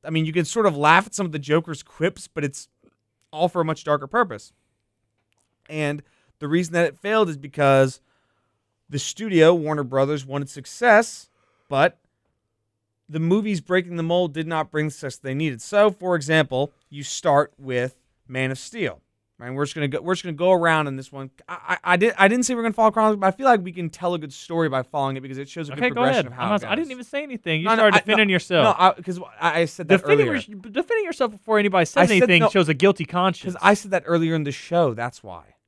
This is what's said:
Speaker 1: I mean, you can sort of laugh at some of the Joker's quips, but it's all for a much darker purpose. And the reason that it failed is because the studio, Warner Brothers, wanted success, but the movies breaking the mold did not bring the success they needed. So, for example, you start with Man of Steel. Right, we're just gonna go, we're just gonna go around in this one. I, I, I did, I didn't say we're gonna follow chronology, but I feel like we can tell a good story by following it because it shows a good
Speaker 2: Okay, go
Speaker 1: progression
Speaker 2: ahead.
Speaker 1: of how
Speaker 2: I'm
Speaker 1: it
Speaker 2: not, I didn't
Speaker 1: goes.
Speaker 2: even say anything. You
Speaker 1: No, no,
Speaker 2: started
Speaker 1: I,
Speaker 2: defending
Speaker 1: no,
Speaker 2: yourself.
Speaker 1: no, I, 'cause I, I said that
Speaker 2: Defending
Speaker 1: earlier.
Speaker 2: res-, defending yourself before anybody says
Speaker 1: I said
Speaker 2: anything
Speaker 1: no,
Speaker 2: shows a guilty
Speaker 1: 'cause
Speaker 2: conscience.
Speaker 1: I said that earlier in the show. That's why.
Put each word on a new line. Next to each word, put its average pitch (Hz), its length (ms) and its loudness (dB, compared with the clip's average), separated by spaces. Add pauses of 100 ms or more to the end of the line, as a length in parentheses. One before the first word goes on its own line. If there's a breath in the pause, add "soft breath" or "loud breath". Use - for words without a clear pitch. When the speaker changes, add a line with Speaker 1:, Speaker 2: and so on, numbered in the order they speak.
Speaker 1:
I 151 60 -14
mean, 160 160 -2
you 156 80 -8
can 170 120 0
sort 220 200 -2
of 165 100 2
laugh 160 300 4
at - 80 -18
some 196 140 -4
of 156 40 -8
the 151 60 -8
Joker's 151 460 -2
quips, - 440 -6
but 147 160 -8
it's - 260 -10 (600)
all 160 180 0
for 175 120 -2
a 156 40 0
much 156 180 -6
darker 143 240 -2
purpose. 185 440 -4 (1200)
And 151 320 -4 (380)
the 147 80 -10
reason 165 260 0
that 170 140 2
it 139 100 -6
failed 208 320 0
is 147 80 -10
because 139 640 2 (880)
the 143 80 -8
studio, 175 560 2
Warner 151 300 -4
Brothers, 135 420 -2
wanted 139 240 -8
success, 226 800 0 (380)
but 139 320 0 (1080)
the 156 120 -6
movies 190 420 0
breaking 175 360 -2
the 165 60 -4
mold 170 300 0
did 160 140 -6
not 160 240 -6
bring 151 160 -2
the 147 40 -6
success - 260 -12
they 135 180 -10
needed. 143 260 -4
So, 208 300 2
for 180 240 -4
example, 143 580 0 (160)
you 143 140 -16
start 143 560 0
with 131 360 -4 (320)
Man 131 220 -4
of 131 80 -6
Steel. 156 440 -8 (380)
Right, 123 140 -12
we're 139 100 -4
just 139 100 -6
gonna 147 140 -4
go, 135 140 -4
we're 180 140 -2
just - 100 -12
gonna 170 80 -8
go 175 180 2
around 165 360 2
in 135 100 -8
this 131 160 -16
one. 135 180 -14 (160)
I, 175 100 -14 (260)
I, 180 100 2
I - 40 6
did, 220 200 2
I 196 100 6
didn't 240 180 2
say 254 100 -2
we're 233 60 -4
gonna 226 120 -2
follow 220 180 4
chronology, 214 280 0
but 190 80 0
I 190 40 4
feel 269 140 -8
like 233 180 4
we 180 80 -10
can 170 180 -8
tell 180 240 -4
a 170 60 -4
good 147 140 -12
story 165 340 -4
by 131 160 -2
following 135 320 -4
it 131 60 -10
because 131 160 -14
it 139 100 -12
shows 151 220 -12
a - 20 -12
good 139 80 -10
Speaker 2:
Okay, 247 120 -2
go - 40 -10
Speaker 1:
progression 262 180 0
Speaker 2:
ahead. 190 140 0
Speaker 1:
of 120 60 -14
how 127 160 -10
Speaker 2:
I'm 208 60 0
Speaker 1:
it 202 80 -2
Speaker 2:
not, - 80 -8
I 220 40 -2
didn't 320 140 -6
Speaker 1:
goes. - 20 -12
Speaker 2:
even 247 140 -14
say 277 180 -8
anything. 185 380 -6
You 175 60 -6
Speaker 1:
No, 220 40 2
no, 226 60 4
Speaker 2:
started 214 180 6
Speaker 1:
I, 208 40 8
Speaker 2:
defending 214 280 2
Speaker 1:
no, 196 60 0
Speaker 2:
yourself. 170 440 2
Speaker 1:
no, 180 80 4
I, 185 160 2
'cause 180 180 -8 (200)
I, 165 220 0
I 170 40 2
said 160 220 -12
that 190 140 4
Speaker 2:
Defending 427 260 4
Speaker 1:
earlier. 117 60 -2
Speaker 2:
res-, 214 400 -10
defending 403 320 -2
yourself 262 260 -4
before 214 260 -2
anybody 196 280 2
says - 160 -4
Speaker 1:
I 180 60 8
said 196 100 4
Speaker 2:
anything 180 240 6
Speaker 1:
no, 220 80 4
Speaker 2:
shows 180 180 4
a 160 60 0
guilty 180 320 2
Speaker 1:
'cause - 80 -16
Speaker 2:
conscience. 180 480 -2
Speaker 1:
I 202 140 6
said 202 160 -10
that 185 140 -2
earlier 165 300 0
in 156 80 -2
the 143 80 -4
show. 165 420 -2
That's 117 300 -8
why. 85 320 -18 (120)